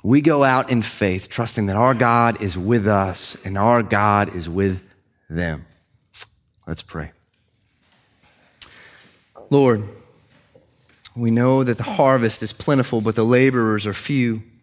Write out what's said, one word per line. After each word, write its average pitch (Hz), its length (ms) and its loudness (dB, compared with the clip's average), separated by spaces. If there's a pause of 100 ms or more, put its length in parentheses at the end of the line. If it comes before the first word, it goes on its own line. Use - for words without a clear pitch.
We 123 180 4
go 147 240 4
out 131 260 2
in 120 120 2
faith, 98 480 -4
trusting 113 360 -4
that 98 100 -2
our 127 180 4
God 117 480 2
is 95 160 -4
with 101 280 0
us 98 580 -2
and 98 120 -6
our 117 280 2
God 104 500 0
is 85 140 -8
with 92 340 -2 (480)
them. 80 360 -6 (1000)
Let's 80 160 -10
pray. - 300 -14 (2500)
Lord, 123 380 2 (1300)
we 117 160 -2
know 127 340 2
that 120 140 -2
the - 60 -8
harvest 131 580 0
is 110 100 -8
plentiful, 127 480 -2
but 107 140 -2
the 113 100 0
laborers 117 600 2
are 101 80 -4
few. 120 480 -4 (200)